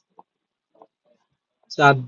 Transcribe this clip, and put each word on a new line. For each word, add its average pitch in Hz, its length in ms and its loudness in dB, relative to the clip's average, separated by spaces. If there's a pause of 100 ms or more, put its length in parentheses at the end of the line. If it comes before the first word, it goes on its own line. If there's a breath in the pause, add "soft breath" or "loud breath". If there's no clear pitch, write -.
(1700)
চার 143 200 2 (140)